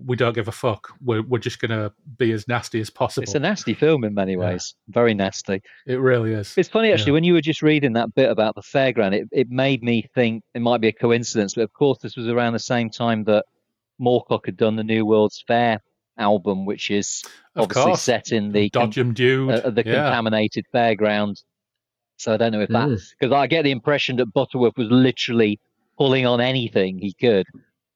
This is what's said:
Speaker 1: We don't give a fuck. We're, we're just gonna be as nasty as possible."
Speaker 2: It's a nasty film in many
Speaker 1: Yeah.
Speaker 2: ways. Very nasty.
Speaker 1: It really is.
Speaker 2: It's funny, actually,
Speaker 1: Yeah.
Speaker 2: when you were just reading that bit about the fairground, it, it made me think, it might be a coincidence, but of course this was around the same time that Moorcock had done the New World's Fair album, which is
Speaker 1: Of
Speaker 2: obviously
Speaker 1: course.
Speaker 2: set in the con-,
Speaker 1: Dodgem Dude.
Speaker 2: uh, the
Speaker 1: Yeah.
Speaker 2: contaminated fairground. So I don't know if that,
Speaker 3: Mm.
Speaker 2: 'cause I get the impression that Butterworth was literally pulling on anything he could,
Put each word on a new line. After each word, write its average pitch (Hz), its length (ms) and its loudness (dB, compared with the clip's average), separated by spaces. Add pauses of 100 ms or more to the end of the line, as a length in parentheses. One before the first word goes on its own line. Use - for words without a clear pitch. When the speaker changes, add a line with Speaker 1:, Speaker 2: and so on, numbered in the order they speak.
Speaker 1:
We 123 100 -4
don't 120 200 0
give 110 120 -4
a 117 40 -6
fuck. - 380 -4 (140)
We're, 113 200 -2
we're 120 160 -2
just - 200 -8
gonna 110 320 -4 (260)
be 117 140 0
as 107 160 -6
nasty 120 340 -4
as 107 100 -10
possible." 127 320 -4
Speaker 2:
It's - 120 -6
a 151 40 -2
nasty 160 340 -2
film 151 300 2
in 107 100 -4
many 95 200 -2
Speaker 1:
Yeah. 90 60 -4
Speaker 2:
ways. 90 360 -6 (140)
Very 117 260 2
nasty. 98 460 -4 (260)
Speaker 1:
It 127 80 -4
really 123 380 2
is. 104 240 -6
Speaker 2:
It's 185 120 0
funny, 220 220 2
actually, 110 200 2
Speaker 1:
Yeah. - 20 4
Speaker 2:
when 160 100 2
you 175 100 4
were 165 80 6
just 147 220 -4
reading 147 300 4
that 113 200 -2
bit 135 160 4
about 107 260 0
the 101 60 -14
fairground, 120 540 0
it, 107 160 -2
it 123 180 0
made 131 320 0
me 117 320 0
think, 113 300 0 (100)
it 123 80 -8
might 120 200 2
be 113 80 4
a 107 40 0
coincidence, 117 600 0
but 117 80 -2
of 104 100 -4
course 139 260 2
this - 180 -14
was 117 100 -6
around 117 260 0
the 113 60 -4
same 117 320 -2
time 117 320 -2
that 104 220 2 (540)
Moorcock 123 460 0
had 95 120 -8
done 110 180 2
the 110 80 -4
New 110 220 0
World's 107 420 2
Fair 117 340 0 (380)
album, 101 460 0
which 104 260 -8
is 101 320 -4 (320)
Speaker 1:
Of 117 80 0
Speaker 2:
obviously 110 280 2
Speaker 1:
course. 175 120 0
Speaker 2:
set 117 280 -2
in 104 200 -2
the 104 180 2
con-, 120 220 0
Speaker 1:
Dodgem 123 240 -2
Dude. 131 360 2
Speaker 2:
uh, 117 180 0
the 113 160 0
Speaker 1:
Yeah. 123 180 0
Speaker 2:
contaminated 110 680 0
fairground. 104 680 0 (760)
So - 160 -4
I 110 40 2
don't 113 140 0
know 107 100 -2
if 98 80 -2
that, 117 200 0
Speaker 3:
Mm. 110 120 -2 (200)
Speaker 2:
'cause 123 100 0
I 139 160 2
get 160 160 0
the 139 80 2
impression 131 460 -2
that 123 100 0
Butterworth 123 500 0
was 113 120 -4
literally 117 680 2 (380)
pulling 131 300 2
on 123 120 2
anything 113 600 -2
he 98 140 -6
could, 104 340 2 (480)